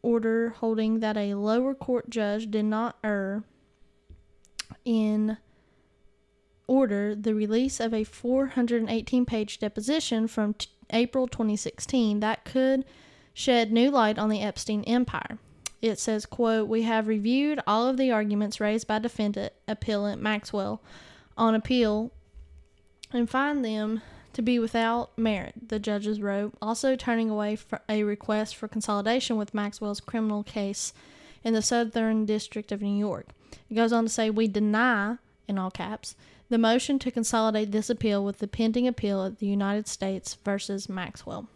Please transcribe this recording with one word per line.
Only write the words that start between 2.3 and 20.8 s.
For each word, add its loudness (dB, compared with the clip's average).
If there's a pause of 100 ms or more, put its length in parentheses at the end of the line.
did 0
not 0
err -2 (1400)
in 0 (1300)
order 4
the 0
release 0
of 0
a 0
four 0
hundred 0
eighteen 2
page -4
deposition 0
from 0
t-, -8 (220)
April 2
twenty -2
sixteen 0
that -2
could 2 (480)
shed 4
new 6
light 4
on 0
the 0
Epstein -4
empire." -2 (420)
It 0
says, -2
quote, 2
"We 0
have 2
reviewed 2
all 4
of 2
the 4
arguments 0
raised 0
by 0
defendant -2 (140)
appellant -2
Maxwell -4 (560)